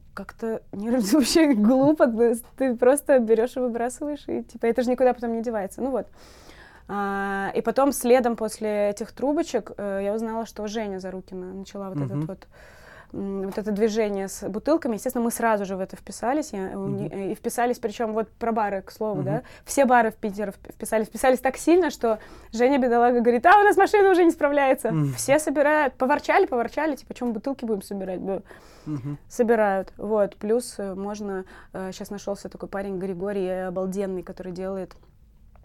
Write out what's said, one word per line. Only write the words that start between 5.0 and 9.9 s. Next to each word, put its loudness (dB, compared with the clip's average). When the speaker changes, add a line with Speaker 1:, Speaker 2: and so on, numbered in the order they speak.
Speaker 1:
потом -6
не -4
девается. -6
Ну -4
вот. -4
А, -4
и -2
потом 2
следом 4
после -2
этих -8
трубочек, -2
э, -4